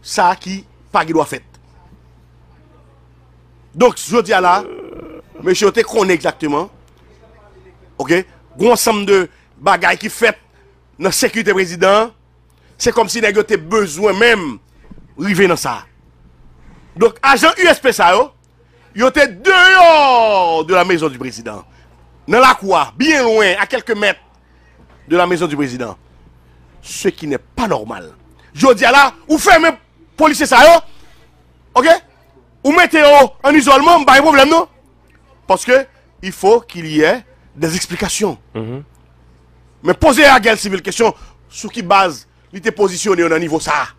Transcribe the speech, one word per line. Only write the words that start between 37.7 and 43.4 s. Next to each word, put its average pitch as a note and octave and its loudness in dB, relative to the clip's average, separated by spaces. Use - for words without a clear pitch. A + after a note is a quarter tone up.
mm, A2 -10
Mhm, B2 -14
men E3+ 0
poze D4+ 2
a C4+ 6
gèl G#3+ 0
sivil F#3+ -8
kesyon G#3 -2
sou - -16
ki A#3 -12
baz F3+ -2
li F#3+ -18
te A3+ -4
pozisyone F#3+ -2
yo E3+ 0
nan D#3+ -2